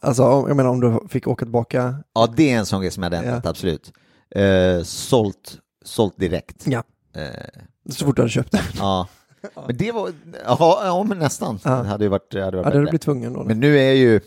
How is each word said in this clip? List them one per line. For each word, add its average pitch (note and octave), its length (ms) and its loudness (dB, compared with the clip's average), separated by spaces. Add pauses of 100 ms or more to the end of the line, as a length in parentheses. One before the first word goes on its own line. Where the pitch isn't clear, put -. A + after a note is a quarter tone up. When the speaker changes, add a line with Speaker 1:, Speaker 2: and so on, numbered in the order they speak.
Speaker 1:
Alltså, B2+ 220 0
om, C3+ 240 4
jag C#3+ 100 0
menar C3 120 2
om B2 100 0
du A#2 300 0
fick - 180 -4
åka B2 180 -4
tillbaka. B2 500 -2 (200)
Speaker 2:
Ja, A2+ 200 4
det D3+ 160 4
är A#2+ 60 2
en G#2 80 0
sån F#2+ 160 -2
grej F2+ 100 -2
som F#2+ 120 -8
jag F2 80 -4
hade E2+ 60 -2 (100)
ändrat, A#2+ 160 -4
Speaker 1:
Ja. F2 60 -2
Speaker 2:
absolut. E2 440 -6 (420)
Eh, F#2 480 2
sålt, - 720 -2 (280)
sålt - 340 -2
direkt. F2 480 -6
Speaker 1:
Ja. B2 160 -2 (320)
Speaker 2:
Eh, D#2 80 -12 (680)
Speaker 1:
Så C3+ 160 -8
fort C#3+ 100 2
du - 60 2
hade A#2+ 100 0
köpt - 200 -4
den. - 100 0 (160)
Speaker 2:
Ja. F#2+ 300 -2 (340)
Speaker 1:
<laughs> C#3+ 260 -14
Speaker 2:
Men B2 100 -6
det G3+ 140 -4
var, G3 200 -6 (340)
ja, D#3+ 400 4
ja, F#3 180 -2
men G3+ 160 -4
nästan. D3 440 -4
Speaker 1:
Ja. C#3+ 60 -2
Speaker 2:
Det B2+ 180 0
hade G#2 160 -2
ju G#2 60 2
varit, F#2+ 220 -4
det G2 140 -6
hade F#2+ 120 -4
varit F2+ 80 -2
Speaker 1:
Ja, - 40 2
det - 60 2
hade C#3+ 40 4
Speaker 2:
bättre. - 20 4 (100)
Speaker 1:
blivit D#3+ 100 -2
tvungen B2 320 -4
då. - 100 -8
Speaker 2:
Men A2 160 0
nu C#3+ 200 6
är C3+ 140 6
ju, A#2+ 340 6